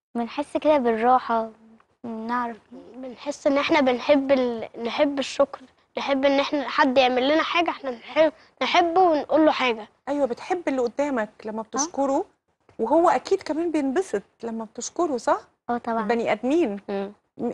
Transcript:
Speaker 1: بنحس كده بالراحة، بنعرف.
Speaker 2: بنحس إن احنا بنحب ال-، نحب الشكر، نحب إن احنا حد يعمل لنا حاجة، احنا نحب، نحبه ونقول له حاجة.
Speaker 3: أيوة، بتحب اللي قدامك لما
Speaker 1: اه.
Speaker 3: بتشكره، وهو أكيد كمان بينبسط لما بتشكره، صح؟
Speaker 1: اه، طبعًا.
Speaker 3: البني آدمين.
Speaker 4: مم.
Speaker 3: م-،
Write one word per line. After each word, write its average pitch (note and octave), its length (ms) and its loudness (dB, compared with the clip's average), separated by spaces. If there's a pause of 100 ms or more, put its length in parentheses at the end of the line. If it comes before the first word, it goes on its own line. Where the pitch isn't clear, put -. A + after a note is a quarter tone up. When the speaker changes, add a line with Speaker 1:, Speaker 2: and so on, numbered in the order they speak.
(160)
Speaker 1:
بنحس A#3+ 420 -6
كده D4 200 4
بالراحة، A#3 720 2 (540)
بنعرف. A#3 540 -6 (380)
Speaker 2:
بنحس B3+ 520 -8
إن C#4 100 2
احنا D4 240 2
بنحب C4+ 500 2
ال-، B3 380 0 (160)
نحب C#4+ 340 0
الشكر، - 420 -2 (360)
نحب C4+ 280 0
إن C#4 140 4
احنا C#4 300 -2
حد C4+ 280 2
يعمل B3+ 360 4
لنا D#4 100 4
حاجة، E4+ 260 0
احنا C#4 220 -8
نحب، C#4 400 0 (300)
نحبه E4+ 400 2
ونقول D#4+ 440 4
له D4+ 60 6
حاجة. A#3 360 -2 (220)
Speaker 3:
أيوة، C#4+ 160 -2
بتحب F4 420 -4
اللي C4+ 140 0
قدامك A#3+ 480 -2 (160)
لما G#3+ 140 -8
Speaker 1:
اه. A3 40 -6
Speaker 3:
بتشكره، C#4 600 -2 (540)
وهو D4+ 300 4
أكيد C#4+ 320 0
كمان D#4+ 300 -4
بينبسط C4+ 520 -2 (200)
لما A3+ 220 -8
بتشكره، C4+ 520 -4
صح؟ E4 220 0 (300)
Speaker 1:
اه، A#3+ 80 -2
طبعًا. A3+ 240 -4
Speaker 3:
البني A3 300 0
آدمين. B3 480 0 (100)
Speaker 4:
مم. G3 220 -6 (260)
Speaker 3:
م-، A#3+ 160 -4